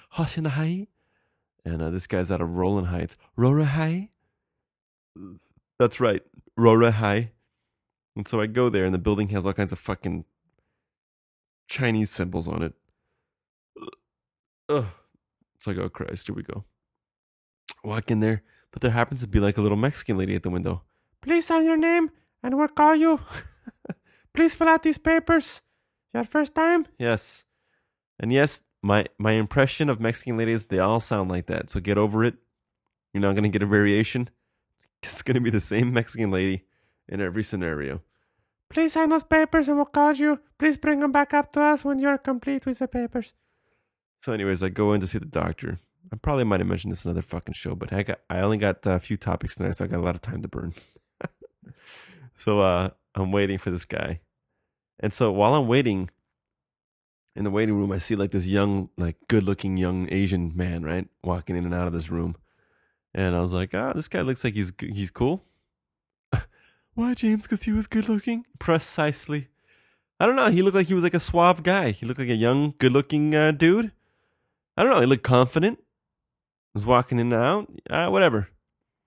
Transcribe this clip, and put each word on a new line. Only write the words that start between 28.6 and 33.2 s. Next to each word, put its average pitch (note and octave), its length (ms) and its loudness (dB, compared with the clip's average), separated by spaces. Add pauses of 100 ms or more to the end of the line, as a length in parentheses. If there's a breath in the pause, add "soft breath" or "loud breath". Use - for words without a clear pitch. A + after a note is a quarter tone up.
my, G2+ 240 2 (120)
my A2 140 2
impression C3+ 560 0
of A2+ 120 -2
Mexican A#2 360 -4
ladies, A2+ 300 -2
they F#2 120 -2
all G#2 220 2
sound G2 300 -2
like F2+ 160 -4
that. E2 240 -6
So G#2 100 -6
get G2+ 180 0
over G#2+ 260 2
it. A#2+ 120 -2 (760)
You're G2 80 -4